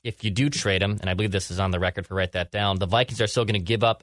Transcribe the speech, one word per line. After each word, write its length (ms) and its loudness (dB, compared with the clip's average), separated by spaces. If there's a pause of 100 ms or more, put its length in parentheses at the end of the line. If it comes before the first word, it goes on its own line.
if 220 -8
you 60 0
do 200 2
trade 320 0
him, 180 0
and 80 -4
I 60 0
believe 160 0
this 220 -2
is 80 -2
on 100 0
the 80 0
record 300 -2
for 60 -10
Write 180 0
That 180 -2
Down, 280 0
the 80 0
Vikings 340 0
are 80 2
still 160 0
gonna 160 0
give 240 0
up 180 2